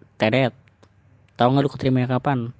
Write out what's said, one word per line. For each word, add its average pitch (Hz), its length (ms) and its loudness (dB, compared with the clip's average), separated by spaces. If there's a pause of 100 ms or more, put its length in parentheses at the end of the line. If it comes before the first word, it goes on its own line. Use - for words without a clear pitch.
(200)
Teret. 120 320 2 (880)
Tahu 120 80 4
nggak 139 160 2
lu 139 80 -2
keterimanya 127 480 -2
kapan? 123 400 -4